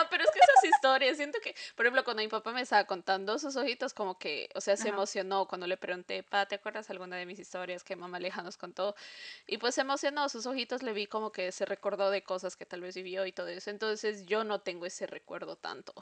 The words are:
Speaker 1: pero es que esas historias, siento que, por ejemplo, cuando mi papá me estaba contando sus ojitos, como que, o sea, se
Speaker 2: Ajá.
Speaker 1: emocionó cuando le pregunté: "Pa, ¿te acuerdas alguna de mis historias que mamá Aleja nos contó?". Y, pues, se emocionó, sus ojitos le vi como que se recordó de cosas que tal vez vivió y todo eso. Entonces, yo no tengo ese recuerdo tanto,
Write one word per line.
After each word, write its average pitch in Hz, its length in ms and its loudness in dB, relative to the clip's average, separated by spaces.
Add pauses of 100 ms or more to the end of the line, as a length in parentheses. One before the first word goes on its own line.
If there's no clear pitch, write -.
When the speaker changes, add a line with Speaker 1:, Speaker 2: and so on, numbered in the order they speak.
Speaker 1:
pero 349 140 2
es 320 80 8
que 381 80 -2
esas 349 240 12
historias, 269 540 6
siento 302 240 -4
que, - 120 -10 (220)
por 233 100 0
ejemplo, 247 200 4
cuando 220 180 -2
mi 214 60 -2
papá 220 240 -4
me 247 80 -2
estaba 214 240 4
contando 196 520 -2
sus 277 200 -4
ojitos, 254 360 -2
como 190 240 -4
que, 147 380 -6
o 196 60 -6
sea, 202 160 2
se 220 100 -2
Speaker 2:
Ajá. 208 80 -2
Speaker 1:
emocionó 196 500 0
cuando 180 220 -6
le 180 80 0
pregunté: 185 480 -6
"Pa, 202 240 0
¿te 208 80 -4
acuerdas 214 340 -8
alguna 180 280 -10
de 180 80 -6
mis 190 120 -12
historias 180 460 -8
que 190 140 -8
mamá 180 200 -10
Aleja 185 260 -6
nos 185 140 -12
contó?". 185 380 -4 (500)
Y, 214 120 -4
pues, 240 180 0
se 294 60 2
emocionó, 277 480 0
sus 226 160 -8
ojitos 254 380 -4
le 226 100 -2
vi 208 140 -2
como 220 260 -4
que 185 180 -4
se 196 140 -4
recordó 196 460 0
de 196 120 0
cosas 185 320 -6
que - 100 -14
tal 180 140 -12
vez 180 160 -10
vivió 185 300 -4
y 185 80 -6
todo 175 160 -6
eso. 180 220 -8
Entonces, 214 540 -4
yo 214 200 2
no 208 160 -2
tengo 175 240 -6
ese - 200 -6
recuerdo 165 520 -10
tanto, - 440 -10